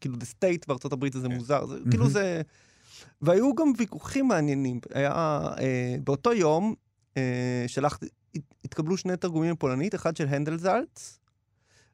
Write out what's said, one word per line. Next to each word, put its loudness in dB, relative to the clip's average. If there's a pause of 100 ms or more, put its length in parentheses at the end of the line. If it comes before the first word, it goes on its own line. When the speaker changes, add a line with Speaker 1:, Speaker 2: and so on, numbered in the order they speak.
Speaker 1:
כאילו -6
the -8
state 0
בארצות -4
הברית -2
זה -4
Speaker 2:
כן. -2
Speaker 1:
מוזר, -2
זה, -8
Speaker 3:
מהמם. -2
Speaker 1:
כאילו 4
זה... 0 (800)
והיו 4
גם 4
ויכוחים -2
מעניינים. 2 (140)
היה, 2 (480)
אה, 0
באותו 2
יום, 4 (420)
אה, 0
שלחתי, -2 (300)
הת-, -12 (100)
התקבלו -2
שני -2
תרגומים 0
לפולנית, 0
אחד -2
של -2
הנדל -2
זלץ, -2 (760)